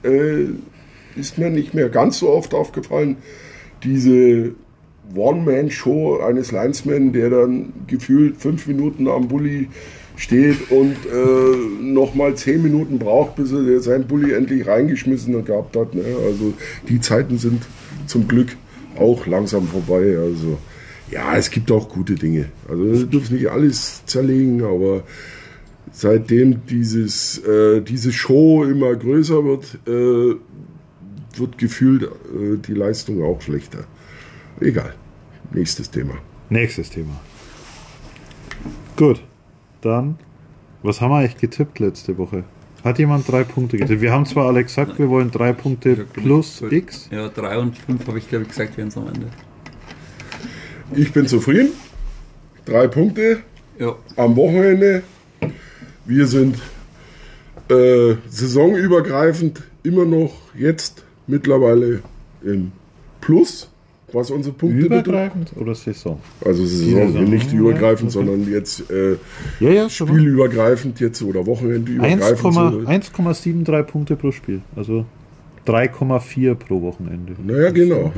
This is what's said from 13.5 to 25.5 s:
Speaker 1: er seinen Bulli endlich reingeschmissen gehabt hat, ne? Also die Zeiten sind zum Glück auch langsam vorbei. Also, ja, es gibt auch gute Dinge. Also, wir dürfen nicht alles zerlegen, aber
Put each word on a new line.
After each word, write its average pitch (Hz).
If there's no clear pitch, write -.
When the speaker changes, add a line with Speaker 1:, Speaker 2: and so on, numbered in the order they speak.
Speaker 1:
er 127
seinen 123
Bulli 143
endlich 127
reingeschmissen 123
gehabt 107
hat, 113
ne? 87
Also 104
die 120
Zeiten 120
sind 117
zum 113
Glück 123
auch 120
langsam 95
vorbei. 90
Also, 82
ja, 69
es -
gibt 113
auch 107
gute 92
Dinge. 80
Also, 87
wir 120
dürfen 127
nicht 127
alles 139
zerlegen, 131
aber 95